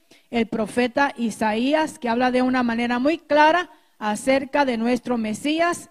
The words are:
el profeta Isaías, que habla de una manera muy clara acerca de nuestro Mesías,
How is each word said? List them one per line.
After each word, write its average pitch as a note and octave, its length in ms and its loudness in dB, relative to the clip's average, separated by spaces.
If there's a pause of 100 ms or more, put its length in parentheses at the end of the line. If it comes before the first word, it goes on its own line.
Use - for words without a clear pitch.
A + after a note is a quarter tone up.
(300)
el A#3 180 0
profeta A#3+ 680 0
Isaías, A#3+ 840 -2
que A#3+ 100 -4
habla B3 220 0
de B3+ 100 2
una B3+ 220 0
manera A#3+ 360 -2
muy D4 180 0
clara D#4 520 2 (280)
acerca C4 680 0
de B3+ 100 -2
nuestro A#3+ 420 -2
Mesías, D4+ 720 -2